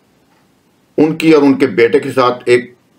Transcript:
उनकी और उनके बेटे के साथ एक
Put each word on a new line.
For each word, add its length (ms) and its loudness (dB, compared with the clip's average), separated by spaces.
उनकी 340 0
और 100 4
उनके 240 0
बेटे 320 0
के 120 -8
साथ 380 -4
एक 240 0